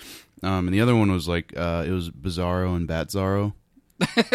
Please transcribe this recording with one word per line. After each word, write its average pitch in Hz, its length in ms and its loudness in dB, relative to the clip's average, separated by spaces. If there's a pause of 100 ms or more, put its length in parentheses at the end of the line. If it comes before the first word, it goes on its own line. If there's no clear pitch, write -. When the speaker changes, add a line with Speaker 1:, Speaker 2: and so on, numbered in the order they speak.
(420)
Speaker 1:
Um, 92 260 0
and 90 60 0
the 101 80 4
other 120 140 4
one 107 160 4
was, 87 160 0
like, 85 280 -4
uh, 85 300 -2
it 90 60 -2
was 90 180 -2
Bizarro 90 680 -2
and 85 120 0
Bat-Zaro. 98 680 0 (460)
Speaker 2:
<laughs> - 160 0 (200)